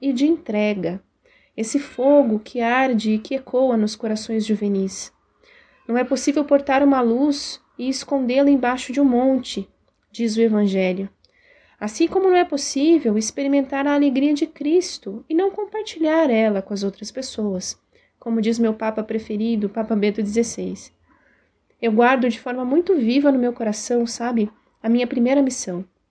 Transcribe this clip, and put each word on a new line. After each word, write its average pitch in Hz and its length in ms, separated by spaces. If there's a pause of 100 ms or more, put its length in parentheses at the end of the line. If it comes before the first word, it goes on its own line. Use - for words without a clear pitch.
e 269 140
de 262 120
entrega. 208 760 (520)
Esse 220 240
fogo 262 600
que 233 240
arde 233 500
e 214 60
que 220 160
ecoa 254 420
nos 214 180
corações 214 520
juvenis. 202 640 (760)
"Não 233 120
é 254 40
possível 285 440
portar 277 360
uma 269 200
luz 269 580 (180)
e 254 120
escondê-la 269 580
embaixo 254 420
de 247 80
um 285 60
monte", 254 640 (420)
diz 220 240
o 226 60
Evangelho. 196 720 (680)
Assim 262 300
como 381 220
não 359 60
é 349 100
possível 277 720
experimentar 277 680
a 294 60
alegria 285 400
de 294 140
Cristo 294 800
e 311 60
não 381 160
compartilhar 330 800
ela 220 320
com 196 100
as 196 100
outras 196 280
pessoas, 208 680 (400)
como 226 220
diz 226 180
meu 226 140
Papa 220 300
preferido, 220 640
Papa 226 260
Bento 208 280
dezesseis. 202 680 (920)
Eu 233 100
guardo 240 380
de 226 100
forma 254 240
muito 339 300
viva 277 360
no 269 80
meu 240 140
coração, 233 540
sabe, 233 440 (320)
a 226 60
minha 240 180
primeira 254 360
missão. 196 420 (260)